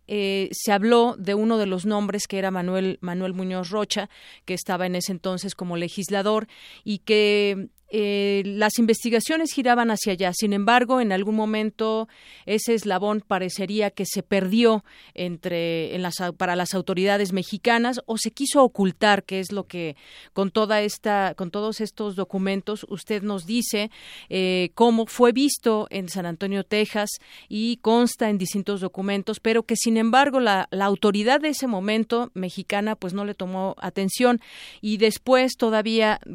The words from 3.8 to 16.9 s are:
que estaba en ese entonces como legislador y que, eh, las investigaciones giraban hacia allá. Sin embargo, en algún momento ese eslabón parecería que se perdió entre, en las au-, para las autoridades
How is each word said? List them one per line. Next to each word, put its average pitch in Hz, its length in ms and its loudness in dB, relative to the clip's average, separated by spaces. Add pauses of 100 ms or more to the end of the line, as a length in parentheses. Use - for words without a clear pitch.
que - 80 -6
estaba 180 320 -4
en 180 120 -2
ese 180 160 -4
entonces 185 420 -6
como 175 240 -6
legislador 196 680 -2 (380)
y 208 140 -4
que, 208 720 2 (240)
eh, 202 520 0
las 208 320 0
investigaciones 233 760 2
giraban 240 380 2
hacia 202 240 -2
allá. 180 180 0
Sin 202 220 -2
embargo, 240 480 4
en 208 100 0
algún 202 240 0
momento 214 720 -2 (380)
ese 214 260 0
eslabón 208 540 0
parecería 196 640 -2
que 190 160 -6
se 190 160 -4
perdió 214 600 4 (300)
entre, 170 840 -4
en 185 60 -4
las 180 200 -4
au-, 175 140 -4
para 180 220 -2
las 180 160 -2
autoridades 190 600 0